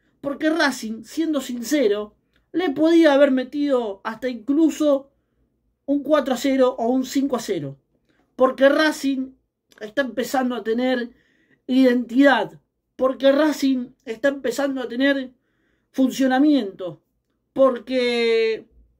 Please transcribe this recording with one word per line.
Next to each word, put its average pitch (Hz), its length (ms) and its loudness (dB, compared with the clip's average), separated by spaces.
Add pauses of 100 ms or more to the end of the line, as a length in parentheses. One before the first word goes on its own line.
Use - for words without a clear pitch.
(220)
Porque 277 280 -4
Racing, 254 540 -2
siendo 311 360 -4
sincero, 233 760 -2 (360)
le 349 200 -2
podía 320 420 4
haber 277 180 6
metido 254 720 -2
hasta 226 240 -8
incluso 277 840 0 (760)
un 285 180 -2
cuatro 277 300 0
a 240 40 -2
cero 262 400 0
o 226 100 -2
un 262 180 0
cinco 269 320 -2
a - 20 -6
cero. 143 380 -8 (580)
Porque 254 320 2
Racing 277 640 0 (460)
está 214 220 -6
empezando 247 540 -4
a 208 80 -8
tener 240 480 -2 (560)
identidad. 247 920 2 (340)
Porque 262 360 0
Racing 269 580 0 (160)
está 226 240 -4
empezando 269 520 -4
a 233 60 -8
tener 262 460 -2 (580)
funcionamiento. 254 1080 0 (520)
Porque 240 1120 0 (320)